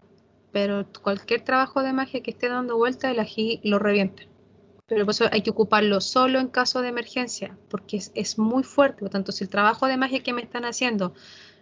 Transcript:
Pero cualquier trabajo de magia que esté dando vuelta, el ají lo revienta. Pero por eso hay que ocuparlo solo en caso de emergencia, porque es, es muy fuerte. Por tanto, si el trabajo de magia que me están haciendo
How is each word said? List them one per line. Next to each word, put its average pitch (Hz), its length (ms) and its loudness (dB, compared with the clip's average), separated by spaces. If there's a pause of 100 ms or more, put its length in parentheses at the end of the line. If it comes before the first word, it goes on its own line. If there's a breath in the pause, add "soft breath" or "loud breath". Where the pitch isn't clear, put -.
(500)
Pero 202 340 0 (180)
cualquier 202 400 -2
trabajo 262 400 2
de 262 100 -2
magia 262 300 -2
que 226 100 -8
esté - 160 -4
dando 247 280 -2
vuelta, 254 340 2
el 233 100 0
ají 220 420 -2
lo 202 160 2
revienta. 202 460 0 (600)
Pero 202 200 0
por 208 60 0
eso 226 180 2
hay 220 120 2
que 226 80 -2
ocuparlo 208 500 4
solo 262 400 2
en 254 80 -2
caso 247 340 0
de 247 60 -4
emergencia, 240 680 -6 (140)
porque - 280 -8
es, - 160 -12
es - 240 -6
muy 233 260 2
fuerte. - 360 2
Por 196 100 -8
tanto, 196 220 -4
si - 120 -8
el 185 60 -10
trabajo 214 360 2
de 262 100 0
magia 254 260 -2
que 254 100 -6
me 240 100 -4
están 240 220 -8
haciendo 233 500 -2 (480 loud breath)